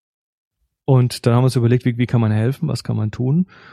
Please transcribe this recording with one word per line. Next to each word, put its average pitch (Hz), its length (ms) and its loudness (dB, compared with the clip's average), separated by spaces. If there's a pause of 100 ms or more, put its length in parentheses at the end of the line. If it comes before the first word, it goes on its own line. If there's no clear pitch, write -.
(880)
und 123 400 2
dann 120 80 4
haben 123 80 4
wir 131 60 2
uns 123 80 -2
überlegt, 120 280 2
wie, 120 140 -2
wie 120 80 -2
kann 120 160 0
man 107 100 0
helfen, 120 360 -2
was 123 140 -6
kann 113 140 -6
man 107 140 -4
tun? 139 380 -2 (240)